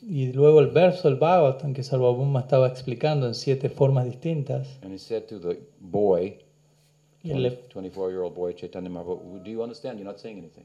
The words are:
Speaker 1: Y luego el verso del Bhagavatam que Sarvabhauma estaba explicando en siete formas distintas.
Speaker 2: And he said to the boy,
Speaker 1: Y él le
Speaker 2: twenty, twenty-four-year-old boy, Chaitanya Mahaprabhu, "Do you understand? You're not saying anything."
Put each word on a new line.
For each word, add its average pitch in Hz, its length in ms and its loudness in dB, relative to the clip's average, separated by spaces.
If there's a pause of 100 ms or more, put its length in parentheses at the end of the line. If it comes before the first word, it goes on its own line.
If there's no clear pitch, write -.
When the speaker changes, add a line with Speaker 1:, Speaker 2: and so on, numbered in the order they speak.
Speaker 1:
Y 139 300 -4
luego 147 260 8
el 139 140 8
verso 175 360 4
del 135 120 2
Bhagavatam 151 520 4
que 131 120 -8
Sarvabhauma 131 560 2
estaba 131 260 4
explicando 131 600 -2
en 113 80 -4
siete 135 320 -2
formas 135 380 2
distintas. 135 600 -6 (160)
Speaker 2:
And 95 100 -14
he 95 60 -12
said 110 280 -8
to 107 120 -14
the 87 220 -6 (180)
boy, 98 600 0 (840)
Speaker 1:
Y 165 80 -8
él 131 140 -2
le 123 80 0
Speaker 2:
twenty, 95 380 -14
twenty-four-year-old 92 440 -4
boy, 87 220 -4
Chaitanya 92 340 -12
Mahaprabhu, 87 540 -10
"Do 101 40 -16
you 113 140 -8
understand? 117 380 -12
You're 98 100 -12
not 101 80 -14
saying 107 200 -16
anything." - 260 -20